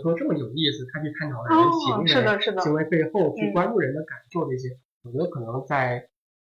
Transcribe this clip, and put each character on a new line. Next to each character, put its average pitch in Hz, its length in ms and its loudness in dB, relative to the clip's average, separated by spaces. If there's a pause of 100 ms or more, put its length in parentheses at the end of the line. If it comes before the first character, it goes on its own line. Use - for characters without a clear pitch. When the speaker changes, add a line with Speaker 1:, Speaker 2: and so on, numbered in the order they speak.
Speaker 1:
科 165 120 2
这 285 120 -2
么 214 80 0
有 131 160 -4
意 151 220 -2
思， 127 180 -6
他 156 80 -8
去 151 160 -4
探 151 160 -6
讨 123 140 -6
人 - 100 4 (320)
行 220 120 2
为、 180 40 2
Speaker 2:
哦， 170 60 0
是 247 160 6
的， 208 160 2
是 220 100 -2
的。 185 120 -2
Speaker 1:
行 151 120 2
为 156 120 2
背 160 260 2
后， 180 180 2
Speaker 2:
嗯。 - 60 -4
Speaker 1:
去 101 160 0
关 185 180 2
注 226 80 0
人 139 160 0
的 156 80 -4
感 - 160 -14 (140)
受 151 180 -2
这 127 60 -2
些。 127 100 -8 (380)
我 120 80 -14
觉 131 60 -4
得 170 120 -2
可 139 80 -8
能 120 260 -6
在 127 440 -2 (380)